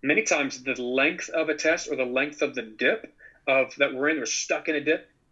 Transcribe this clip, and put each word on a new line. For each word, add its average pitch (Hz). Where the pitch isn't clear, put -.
many 160
times 143
the 131
length 135
of 160
a 156
test 160
or 151
the 131
length 131
of 131
the 123
dip 123
of 131
that 131
we're 135
in, 160
we're 120
stuck -
in 160
a 147
dip, 151